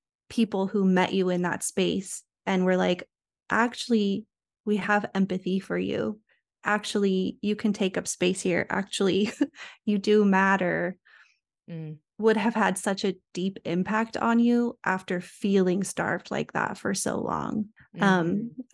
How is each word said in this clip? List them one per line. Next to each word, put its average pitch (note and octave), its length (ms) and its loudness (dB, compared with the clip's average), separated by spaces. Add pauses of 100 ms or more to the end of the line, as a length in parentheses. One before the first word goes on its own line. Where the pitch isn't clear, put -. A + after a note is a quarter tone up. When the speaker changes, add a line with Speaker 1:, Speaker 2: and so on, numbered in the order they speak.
(300)
Speaker 1:
people G3+ 360 0
who G3 180 0
met F#3 280 4
you F#3 180 2
in F3+ 120 0
that F3 200 -4
space F#3 640 -4 (220)
and F#3+ 180 2
were F#3 120 4
like, F3+ 320 0 (420)
"Actually, G#3+ 760 0 (380)
we G#3 140 2
have G#3 360 0
empathy F#3 460 0
for F3 180 -4
you. G#3 420 -4 (440)
Actually, G3+ 800 0
you G#3 140 0
can G#3 160 0
take F#3+ 260 -2
up F3+ 100 -4
space F3+ 320 0
here. F3 300 0
Actually, G3 640 0 (260)
<laughs> - 280 -20
you G#3 120 2
do G#3 260 4
matter," F#3+ 760 2 (680)
Speaker 2:
Mm. D#3 340 -12 (160)
Speaker 1:
would A3 180 4
have A3 180 0
had G3 240 0
such G3 260 -4
a F#3 120 -2 (180)
deep F#3+ 300 -4
impact G#3 520 -2
on A#3 220 2
you A#3+ 460 2
after F#3 360 -2
feeling F#3+ 640 2
starved - 460 -4
like - 220 -4
that - 260 -2
for G3 160 -4
so - 260 -4
long. - 480 -4 (320)
Um, F#3+ 480 2
Speaker 2:
Mm-hmm. B3 140 -14 (120)